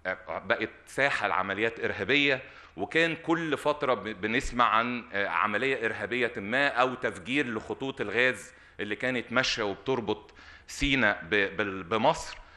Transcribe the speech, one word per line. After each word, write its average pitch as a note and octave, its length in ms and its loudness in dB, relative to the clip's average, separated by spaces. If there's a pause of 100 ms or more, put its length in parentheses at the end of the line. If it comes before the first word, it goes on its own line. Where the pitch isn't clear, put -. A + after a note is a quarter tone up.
(280)
بقت F#2+ 420 -2 (160)
ساحة C3+ 420 0
لعمليات G2 520 0
إرهابية، B2+ 640 2 (360)
وكان D#3+ 380 2
كل E3 420 0
فترة C#3+ 360 2
ب-، G2+ 280 -4
بنسمع A#2+ 440 2
عن A#2 380 2 (100)
عملية G#2 720 0
إرهابية G#2+ 520 0
ما A#2+ 300 0
أو B2+ 280 2
تفجير A#2+ 520 -2
لخطوط A#2 540 -6
الغاز A2+ 500 0 (280)
اللي G2+ 160 -2
كانت B2+ 360 -2
ماشية B2 320 0
وبتربط G#2+ 680 -2 (340)
سينا C3 560 2
ب-، F#2+ 340 2
بال-، F#2+ 260 -2
بمصر. A2 540 0 (200)